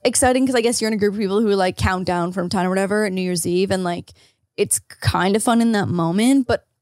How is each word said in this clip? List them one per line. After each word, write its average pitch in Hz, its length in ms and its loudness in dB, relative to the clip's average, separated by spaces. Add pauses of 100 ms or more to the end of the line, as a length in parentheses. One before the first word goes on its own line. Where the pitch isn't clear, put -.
exciting 254 440 2
'cause 254 80 0
I 233 60 2
guess 233 200 0
you're 220 80 0
in 226 40 0
a 220 40 -2
group 202 160 0
of 208 60 -6
people 202 220 0
who, 220 140 2
like, 185 220 0
count 185 280 -2
down 175 260 -2
from 180 180 -4
ten 185 160 -2
or 185 40 0
whatever 196 360 0
at 190 80 -2
New 185 80 -4
Year's 180 240 -4
Eve. 185 260 0
And, 190 140 -2
like, 175 260 -8 (460)
it's - 220 -2
kind - 580 -2
of 214 60 -4
fun 233 180 2
in 233 100 2
that 208 160 0
moment. 208 600 2
But - 180 -2 (160)